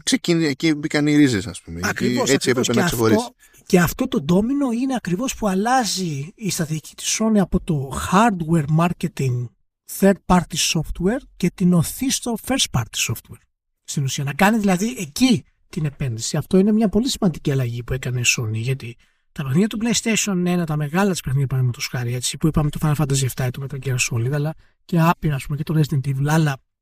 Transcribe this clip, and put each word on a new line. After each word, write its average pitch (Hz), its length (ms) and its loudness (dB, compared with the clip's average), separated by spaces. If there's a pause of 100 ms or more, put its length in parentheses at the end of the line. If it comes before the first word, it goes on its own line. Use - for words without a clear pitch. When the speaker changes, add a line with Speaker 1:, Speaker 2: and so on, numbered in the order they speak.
Speaker 1:
ξεκίνη-, 170 440 0
εκεί 151 280 0
μπήκαν 147 320 0
οι 147 100 4
ρίζες, 123 300 4
ας 85 140 -10
πούμε. 85 220 -12
Speaker 2:
Ακριβώς, 123 480 -2
Speaker 1:
Έτσι 135 200 2
Speaker 2:
ακριβώς. 127 180 2
Speaker 1:
έπρεπε - 120 2
να - 0 -
Speaker 2:
Και 175 140 0
Speaker 1:
ξεχωρίσει. 113 260 4
Speaker 2:
αυτό, 240 140 -8 (320)
και 180 140 6
αυτό 214 280 0
το 233 120 -2
ντόμινο 226 500 2
είναι 262 240 -2
ακριβώς 202 400 -4
που 214 140 -4
αλλάζει 190 880 -2
η 202 160 -6
στρατηγική 156 440 -6
της - 260 -6
Sony 220 180 2
από 185 220 2
το 143 320 -4 (180)
hardware 170 560 2 (120)
marketing 135 680 -2 (500)
third 196 180 6 (100)
party 175 300 2
software 175 640 -2 (160)
και 175 140 0
την 180 220 2
οθεί 180 380 2
στο 233 260 -4 (100)
first 269 240 0
party - 380 -2
software. - 320 -10 (440)
Στην - 180 -4
ουσία, 135 220 -4
να 143 80 -4
κάνει 208 260 4
δηλαδή 202 400 0
εκεί 214 460 2 (240)
την 160 160 -4
επένδυση. 127 520 -4
Αυτό 156 220 2
είναι 202 140 4
μια 214 160 2
πολύ 220 200 0
σημαντική 165 420 -2
αλλαγή 123 320 -2
που 120 100 -8
έκανε 127 280 -4
η 117 60 -4
Sony, 110 280 -2
γιατί 123 420 -6 (360)
τα 156 100 -8
παιχνίδια 143 240 2
του 220 160 -8
PlayStation 208 640 0
ένα, 175 200 0
τα 151 100 -4
μεγάλα 156 340 0
της 165 100 -4
παιχνίδια, 139 260 -2
παραδείγματος 127 400 -2
χάρη, 120 280 -6
έτσι, 123 220 -6
που - 100 -2
είπαμε 151 240 2
το - 120 -8
Final 151 120 2
Fantasy 139 280 0
επτά 127 240 -2
ή 127 40 -2
το 135 160 -10
Metal 135 180 -10
Gear 127 120 -2 (140)
Solid, 120 220 -2
αλλά 147 220 -2 (300)
και 170 160 2
άπειρα, 165 340 2
ας 135 100 -6
πούμε, 143 120 -6
και 147 60 -8
το 156 180 0
Resident 139 260 0
Evil, 139 220 -2
άλλα, 151 340 2 (200)